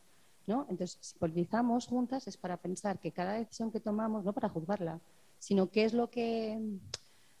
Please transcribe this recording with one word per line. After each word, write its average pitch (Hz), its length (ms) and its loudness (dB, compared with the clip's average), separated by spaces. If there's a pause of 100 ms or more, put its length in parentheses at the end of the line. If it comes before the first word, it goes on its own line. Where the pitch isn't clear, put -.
(480)
¿no? 254 220 0
Entonces, 180 320 -4
si - 160 -16
politizamos 214 720 2
juntas 247 400 -2
es 196 100 -10
para 180 200 -4
pensar 185 420 -2
que 165 120 -4
cada 180 220 0
decisión 226 380 -4
que 214 80 -2
tomamos, 214 460 0
no 202 80 2
para 208 160 0
juzgarla, 165 500 -2 (400)
sino 190 300 4
qué 214 160 4
es 226 80 2
lo 240 160 2
que 226 500 -2 (800)